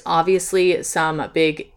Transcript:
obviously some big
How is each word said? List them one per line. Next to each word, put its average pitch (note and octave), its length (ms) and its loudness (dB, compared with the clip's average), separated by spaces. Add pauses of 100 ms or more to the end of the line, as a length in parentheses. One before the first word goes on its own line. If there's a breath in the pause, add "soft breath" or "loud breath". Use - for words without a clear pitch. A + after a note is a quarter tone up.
obviously F3+ 760 2
some D#3 500 -2
big D#3 440 0